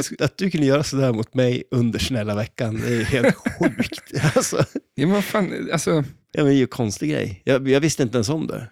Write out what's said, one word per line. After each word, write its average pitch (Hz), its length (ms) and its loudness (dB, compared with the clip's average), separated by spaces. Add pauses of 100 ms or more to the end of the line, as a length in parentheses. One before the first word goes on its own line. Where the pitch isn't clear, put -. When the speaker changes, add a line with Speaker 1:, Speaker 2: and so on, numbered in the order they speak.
Speaker 1:
Vi - 60 -14
Speaker 2:
att, 123 160 0
att - 60 -20
du 190 120 0
kunde 139 180 0
göra 143 160 4
sådär 135 300 0
mot 110 200 -4
mig 127 380 0
under 120 280 0
snälla 107 360 -4
veckan, 110 520 -4
det 120 80 0
är 113 80 0
helt 135 320 2
Speaker 1:
<laughs> - 240 -6
Speaker 2:
sjukt. - 540 -2 (220)
Alltså. - 220 0 (380)
Speaker 1:
Ja, 139 120 0
men 185 40 4
vad 202 120 2
fan, - 480 -2
alltså. 180 200 -2
Speaker 2:
Ja, 156 120 2 (400)
men - 20 4
det 139 80 6
är - 20 6
ju 139 60 6
en 120 60 2
konstig 120 440 -2
grej. 110 340 -4
Jag, 131 240 2
jag 131 120 6
visste 147 220 0
inte 117 140 0
ens 110 120 0
om 156 180 -2
det. 113 240 -8